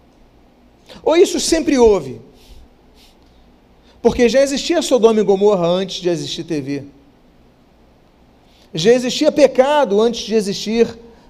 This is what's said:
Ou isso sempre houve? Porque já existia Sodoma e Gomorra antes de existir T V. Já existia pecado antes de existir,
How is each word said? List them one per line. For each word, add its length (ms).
Ou 120
isso 220
sempre 400
houve? 420
Porque 260
já 140
existia 400
Sodoma 380
e 20
Gomorra 460
antes 320
de 80
existir 340
T 180
V. 240
Já 180
existia 380
pecado 720
antes 260
de 80
existir, 640